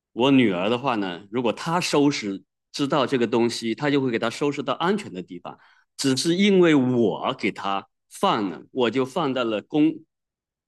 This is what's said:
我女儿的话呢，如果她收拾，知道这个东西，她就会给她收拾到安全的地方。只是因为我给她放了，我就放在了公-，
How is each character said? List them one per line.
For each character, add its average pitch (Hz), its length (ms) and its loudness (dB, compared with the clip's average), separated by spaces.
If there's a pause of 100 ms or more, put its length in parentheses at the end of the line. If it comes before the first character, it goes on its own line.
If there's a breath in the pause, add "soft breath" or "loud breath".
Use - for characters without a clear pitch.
(120)
我 127 180 2
女 127 220 6
儿 90 160 -2
的 120 80 2
话 127 200 -2
呢， 98 340 -6
如 123 120 -4
果 117 80 0
她 165 300 -2
收 147 300 2
拾， 101 340 -6 (260)
知 143 160 -4
道 135 200 0
这 139 100 0
个 117 100 2
东 117 220 2
西， 113 260 -4
她 143 160 -2
就 143 80 2
会 131 120 0
给 113 80 -2
她 113 100 -2
收 143 240 -2
拾 143 100 -8
到 131 120 -4
安 202 240 -2
全 - 120 -12
的 90 120 -10
地 - 160 -16
方。 - 200 -16 (380 soft breath)
只 131 180 0
是 165 220 0
因 196 240 4
为 165 140 6
我 120 580 2
给 110 180 -4
她 98 380 -6 (220)
放 123 400 0
了， 71 120 -12 (100)
我 120 180 0
就 131 160 0
放 139 260 -2
在 127 100 -2
了 107 200 -2
公-， 156 420 0 (640)